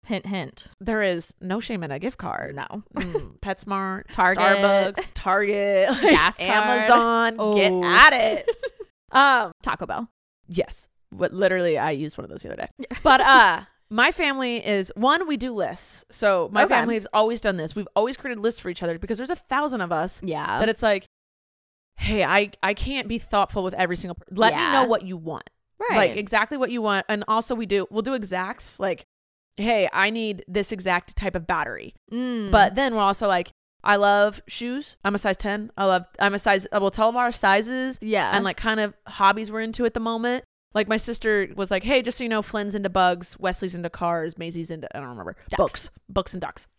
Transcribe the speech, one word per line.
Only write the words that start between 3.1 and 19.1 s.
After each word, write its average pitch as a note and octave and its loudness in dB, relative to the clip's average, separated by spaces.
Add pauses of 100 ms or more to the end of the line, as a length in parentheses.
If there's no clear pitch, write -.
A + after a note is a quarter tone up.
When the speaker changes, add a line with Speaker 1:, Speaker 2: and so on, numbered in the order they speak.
Speaker 1:
<laughs> - -14
Speaker 2:
PetSmart, F#3+ -6
Speaker 1:
Target. F#3 4
Speaker 2:
Starbucks, G3 4
Target, G3+ 2
<laughs> - 2
like, C4 -2
Speaker 1:
Gas F3 6
card. F3+ -4
Speaker 2:
Amazon. A3 4
Get G3+ 4
Speaker 1:
Ooh. F3+ 0
Speaker 2:
at A#3 10
it. A3+ 0
Speaker 1:
<laughs> - -20 (540)
Speaker 2:
Um, B3+ 4 (100)
Speaker 1:
Taco - -6
Bell. A3+ -8 (380)
Speaker 2:
yes. - -6 (240)
What, - -4
literally, F#3 2
I D3+ 0
used D#3+ -6
one - -12
of - -16
those - -14
the - -14
other - -10
day. - -8 (120)
Speaker 1:
Yeah. - -12
Speaker 2:
But, C4 6
uh, A3 6 (300)
my B3 2
family C4 -4
is, G3 -2
one, D4 2
we D4 -2
do B3 -6
lists. - -8
So F#3+ 0
my G#3 4
Speaker 1:
Okay. C4+ 4
Speaker 2:
family A#3 0
has G#3 -6
always A3 2
done G3 -2
this. D#3+ -6
We've G3+ -6
always A#3+ 0
created A#3+ -8
lists A3+ 0
for F3+ -8
each F3 -10
other E3+ -4
because G3 -6